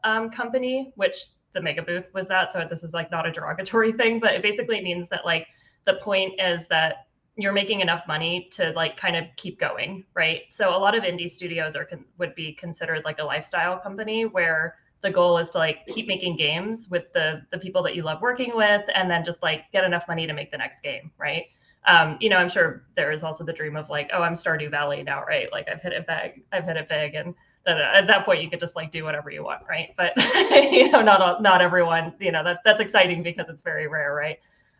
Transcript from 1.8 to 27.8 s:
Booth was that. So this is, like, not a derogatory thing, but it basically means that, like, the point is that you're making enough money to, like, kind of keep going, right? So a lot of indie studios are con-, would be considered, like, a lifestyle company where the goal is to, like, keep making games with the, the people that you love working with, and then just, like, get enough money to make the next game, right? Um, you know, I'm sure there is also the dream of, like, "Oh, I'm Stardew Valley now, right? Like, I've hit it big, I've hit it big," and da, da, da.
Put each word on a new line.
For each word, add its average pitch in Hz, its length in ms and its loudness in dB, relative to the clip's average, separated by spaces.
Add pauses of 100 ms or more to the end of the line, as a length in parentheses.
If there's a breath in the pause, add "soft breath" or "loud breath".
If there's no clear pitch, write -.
Booth 175 320 -6
was 190 140 -6
that. 185 240 0
So 170 180 -6
this 170 140 -10
is, 165 100 -12
like, 170 160 -6
not 165 160 -4
a 165 60 -2
derogatory 190 600 0
thing, 226 280 0
but 220 140 2
it - 100 -2
basically 208 360 -2
means 175 300 -6
that, 180 160 -6
like, 165 220 -2 (380 soft breath)
the 190 100 4
point 190 440 -2
is 175 280 0
that 160 400 0 (280)
you're 202 180 -2
making 202 280 0
enough 170 260 0
money 165 440 -4
to, 165 200 -2
like, 160 240 -2
kind 175 200 -2
of 165 100 -4 (120)
keep - 220 -12
going, 147 540 -6
right? 165 360 -2
So 202 200 0
a 180 80 2
lot 196 160 2
of 220 100 0
indie 175 260 -4
studios 165 460 -6
are 156 100 -6
con-, - 200 -16 (140)
would 165 160 -6
be 156 180 -10
considered, 165 520 -8
like, 156 140 -6
a 156 40 -4
lifestyle 165 560 -4
company 214 460 -6
where 165 500 -2 (260 soft breath)
the 196 80 -2
goal 180 300 4
is 170 120 -4
to, - 60 -4
like, 160 300 0
keep 220 200 -8
making 185 300 -4
games 180 540 -2
with 170 220 -4
the, 156 280 0 (100)
the 185 60 -8
people 185 260 -2
that - 120 -2
you 170 80 -4
love 156 180 -4
working 247 340 -2
with, 208 280 4 (100)
and 185 160 2
then 170 160 0
just, 170 160 -6
like, 160 300 -2
get 190 120 2
enough 175 240 -2
money 165 200 -4
to 156 60 -6
make 143 180 -10
the 151 60 -10
next - 240 -8
game, 131 360 -10
right? 156 280 -4 (420 soft breath)
Um, 160 320 6
you 214 100 2
know, 190 80 6
I'm 175 120 4
sure 165 360 0 (100)
there 151 160 0
is 156 120 -6
also 160 200 -8
the 165 100 -8
dream 156 240 -8
of, 156 120 -10
like, 147 220 -6
"Oh, 185 100 0
I'm 170 120 0
Stardew 160 360 -4
Valley 147 340 -4
now, 139 200 -6
right? 143 280 -2
Like, - 180 -6
I've 165 120 -8
hit 175 120 -6
it 170 120 -6
big, - 460 -8
I've 180 140 -4
hit 165 100 -4
it 156 140 -8
big," 151 260 -4
and 165 180 -8 (320 soft breath)
da, 175 100 2
da, 156 40 -2
da. 139 200 4